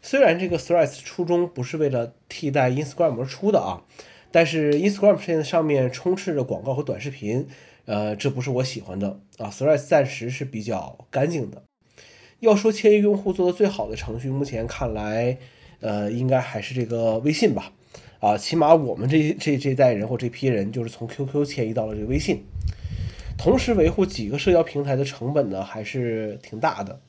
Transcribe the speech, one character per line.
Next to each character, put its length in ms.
虽 180
然 180
这 100
个 100
Threads 460
初 220
衷 220
不 160
是 140
为 120
了 240
替 220
代 180
Instagram 500
而 60
出 260
的 80
啊， 220
但 140
是 300
Instagram 440
现 160
在 80
上 220
面 260
充 240
斥 200
着 80
广 180
告 140
和 80
短 180
视 80
频， 380
呃， 300
这 140
不 100
是 120
我 120
喜 180
欢 180
的 200
啊。 100
Threads 380
暂 180
时 240
是 160
比 160
较 340
干 180
净 220
的。 140
要 160
说 160
迁 200
移 60
用 200
户 160
做 180
的 60
最 80
好 240
的 60
程 240
序， 100
目 160
前 220
看 260
来， 460
呃， 320
应 160
该 120
还 220
是 140
这 100
个 320
微 160
信 220
吧。 160
啊， 180
起 180
码 200
我 180
们 160
这， 300
这， 180
这 160
代 200
人 140
或 80
这 140
批 160
人 260
就 120
是 80
从 160
Q 180
Q 200
迁 220
移 60
到 140
了 80
这 60
个 40
微 140
信。 240
同 220
时 140
维 160
护 160
几 240
个 100
社 140
交 100
平 180
台 140
的 80
成 300
本 160
呢， 140
还 200
是 580
挺 180
大 240
的。 260